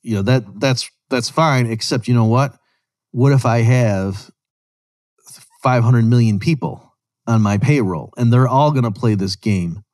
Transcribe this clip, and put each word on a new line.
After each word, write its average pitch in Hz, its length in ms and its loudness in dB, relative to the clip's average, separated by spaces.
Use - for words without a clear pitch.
you 110 100 -4
know, 98 60 -2
that, 104 380 -2
that's, 131 300 -2
that's 123 200 -4
fine, 139 360 0
except 113 420 -6
you 123 60 2
know 117 120 4
what? 123 300 0
What 135 200 2
if 135 140 2
I 117 140 2
have 104 720 0
five 123 200 2
hundred 117 220 2
million 113 320 2
people - 560 -6
on 113 160 2
my 104 160 0
payroll 98 600 -2
and 120 140 0
they're 127 160 4
all 143 240 2
gonna 120 200 -2
play 107 240 -2
this 98 200 -4
game 92 480 -4